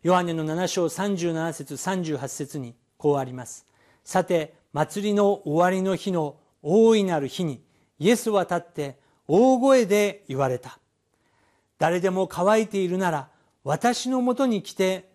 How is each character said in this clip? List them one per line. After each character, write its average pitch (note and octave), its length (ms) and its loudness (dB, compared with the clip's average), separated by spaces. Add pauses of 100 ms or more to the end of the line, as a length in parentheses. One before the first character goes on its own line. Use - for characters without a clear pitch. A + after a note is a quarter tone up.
ヨ F3 140 2
ハ F3+ 80 2
ネ E3+ 100 -4
の D#3+ 100 -4
七 D#3+ 240 -2
章 E3+ 220 -2
三 G3+ 260 -4
十 E3+ 180 -4
七 D#3+ 200 -4
節、 C#3+ 240 -12
三 F#3 240 -4
十 D#3 160 -4
八 C3+ 100 -8
節 D3 300 -10
に A#2+ 160 -10 (240)
こ D3 160 0
う C#3+ 40 0
あ C#3 60 -4
り B2+ 80 -10
ま B2 140 -12
す。 - 220 -20 (360)
さ F#3 200 0
て、 E3+ 340 -2 (140)
祭 G3 380 -2
り G#3 60 0
の G3+ 300 2
終 D3 80 -2
わ F3 180 4
り F#3+ 100 -2
の F#3+ 140 -2
日 G3 160 -6
の D#3 240 -4 (260)
大 A3 360 6
い G3+ 60 2
な F3 160 0
る C#3 80 -2
日 - 160 -6
に、 C#3 200 -6 (340)
イ F3+ 140 4
エ B3 40 4
ス A3+ 140 -2
は G3+ 140 2
立 F3+ 120 -2
っ E3+ 60 -2
て C#3 380 -10 (280)
大 B3 300 6
声 B3+ 300 4
で G3+ 400 0
言 C3 100 -6
わ C3+ 100 2
れ B2+ 120 -4
た。 - 180 -20 (1040)
「誰 E3+ 200 2
で F#3 120 2
も F#3 160 0
乾 G3+ 360 2
い G#3 40 -4
て G#3 100 -6
い F#3+ 100 0
る F#3 120 -2
な F#3+ 100 0
ら、 D3 200 -4 (340)
私 A#3 460 -2
の B3+ 120 0
も B3 140 0
と C4+ 100 0
に A3 160 0
来 - 140 -16
て F#3 400 -2